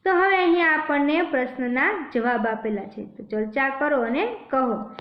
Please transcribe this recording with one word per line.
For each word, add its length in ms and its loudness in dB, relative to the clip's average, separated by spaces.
તો 80 2
હવે 240 4
અહીંયા 300 4
આપણને 560 2
પ્રશ્નના 920 -2
જવાબ 320 0
આપેલા 360 -4
છે, 220 -12
તો 200 -18
ચર્ચા 440 -2
કરો 340 0
અને 340 -2
કહો 320 0